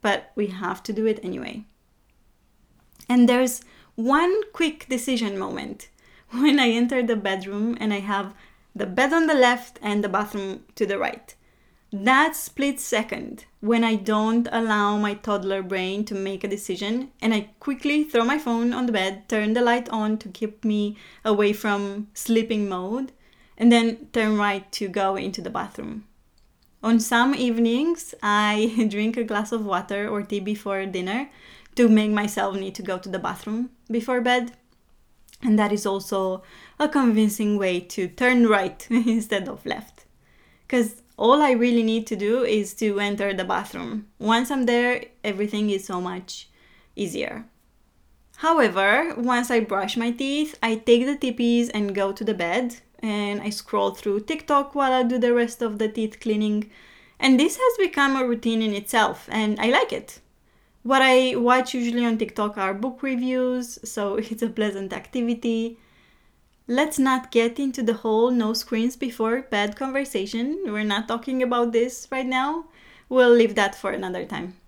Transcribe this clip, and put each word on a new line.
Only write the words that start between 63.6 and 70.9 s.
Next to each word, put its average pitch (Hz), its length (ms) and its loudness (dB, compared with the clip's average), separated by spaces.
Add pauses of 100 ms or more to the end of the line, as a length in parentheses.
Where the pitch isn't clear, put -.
so 208 300 -4
<laughs> 220 160 -4
it's 220 120 -6
a 233 60 -2
pleasant 196 460 -4
activity. 233 840 -4 (880)
Let's 285 320 0
not 262 320 2
get 233 280 2
into 269 240 -4
the 226 120 2
whole 226 360 2
no 226 240 0
screens 233 420 -2
before 233 460 -2
bed 208 340 -2
conversation. 269 920 -4
We're 214 180 -4
not 214 240 -2